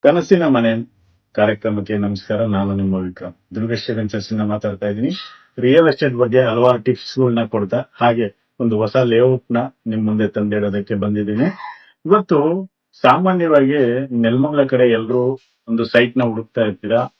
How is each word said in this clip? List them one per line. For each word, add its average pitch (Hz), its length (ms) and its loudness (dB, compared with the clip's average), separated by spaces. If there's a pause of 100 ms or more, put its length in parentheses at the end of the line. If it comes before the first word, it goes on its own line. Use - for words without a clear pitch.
ಕನಸಿನ 170 420 4
ಮನೆ 117 440 0 (420)
ಕಾರ್ಯಕ್ರಮಕ್ಕೆ 104 640 -2
ನಮಸ್ಕಾರ. 101 500 -2
ನಾನು 98 300 -2
ನಿಮ್ಮ 98 200 -2
ವಿಕ್ರಮ್, 90 380 -8 (220)
ದುರ್ಗಶ್ರೀ 113 400 -6
ವೆಂಚರ್ಸ್ 107 380 -6
ಇಂದ 107 80 -4
ಮಾತಾಡ್ತಾ 104 480 -4
ಇದ್ದೀನಿ. 113 220 -4 (480)
ರಿಯಲ್ 143 300 4
ಎಸ್ಟೇಟ್ 135 260 0
ಬಗ್ಗೆ 120 260 2
ಹಲವಾರು 120 380 2
ಟಿಪ್ಸ್ 123 400 -4
ಗಳನ್ನ 117 260 0
ಕೊಡ್ತಾ, 104 380 -4 (100)
ಹಾಗೆ 117 680 -2
ಒಂದು 117 160 0
ಹೊಸ 110 200 -2
ಲೇಔಟ್ 123 560 2
ನ 117 60 0 (280)
ನಿಮ್ 110 200 -2
ಮುಂದೆ 107 220 0
ತಂದಿಡೋದಕ್ಕೆ 104 680 -2
ಬಂದಿದ್ದೀನಿ. 104 500 -2 (600)
ಇವತ್ತು 180 640 0 (220)
ಸಾಮಾನ್ಯವಾಗಿ 151 840 2 (440)
ನೆಲಮಂಗಲ 135 440 2
ಕಡೆ 127 260 2
ಎಲ್ರು 123 480 0 (300)
ಒಂದು 117 160 0
ಸೈಟ್ 123 340 0
ನ 127 40 0
ಹುಡುಕ್ತಾ 113 380 -4
ಇರ್ತೀರಾ 110 480 -2 (120)